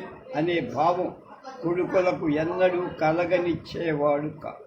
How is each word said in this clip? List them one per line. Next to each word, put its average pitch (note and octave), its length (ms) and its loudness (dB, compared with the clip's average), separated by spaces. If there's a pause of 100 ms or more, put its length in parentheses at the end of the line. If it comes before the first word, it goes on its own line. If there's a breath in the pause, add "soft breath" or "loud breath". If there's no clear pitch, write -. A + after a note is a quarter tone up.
(360)
అనే E3 240 2
భావం D3+ 520 0 (520)
కొడుకులకు F3 680 2
ఎన్నడూ F3 580 2 (140)
కలగనిచ్చేవాడు D#3+ 1300 0
కా-, - 240 -10 (160)